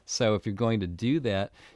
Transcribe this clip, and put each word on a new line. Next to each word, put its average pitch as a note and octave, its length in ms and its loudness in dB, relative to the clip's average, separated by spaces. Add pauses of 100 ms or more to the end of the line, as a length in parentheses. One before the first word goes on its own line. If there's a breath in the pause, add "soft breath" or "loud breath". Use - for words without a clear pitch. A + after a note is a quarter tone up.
So A2 300 2
if F#2+ 100 -4
you're G#2+ 80 -2
going A2+ 280 2
to F2+ 60 -2
do A#2 340 0
that, G2+ 300 -2 (240 loud breath)